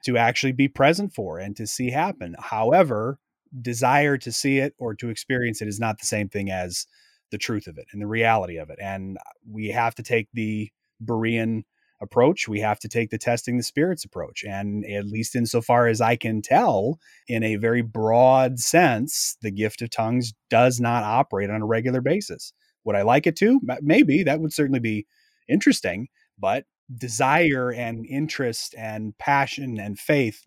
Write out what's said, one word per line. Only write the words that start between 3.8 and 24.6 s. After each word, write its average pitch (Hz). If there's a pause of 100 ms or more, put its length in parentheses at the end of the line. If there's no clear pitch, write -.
to 120
see 135
it 139
or 113
to 117
experience 120
it 107
is 104
not 110
the -
same 104
thing 98
as 90 (440)
the 104
truth 107
of 80
it -
and 104
the 104
reality 110
of 78
it. -
And 95 (280)
we 107
have 117
to 120
take 113
the 110 (340)
Berean 113 (360)
approach. 123
We 104
have 107
to 110
take 117
the 113
testing 120
the 120
spirits 160
approach. -
And 101
at 101
least 110
insofar 120
as 113
I 117
can 110
tell, 139 (300)
in 113
a 110
very 117
broad 123
sense, 139
the 110
gift 104
of 117
tongues 117 (160)
does 120
not 117
operate 104
on 107
a 107
regular 120
basis. 135 (300)
Would 101
I 101
like 123
it 160
to? 240
M-, 151
maybe. 147
That 156
would 156
certainly 135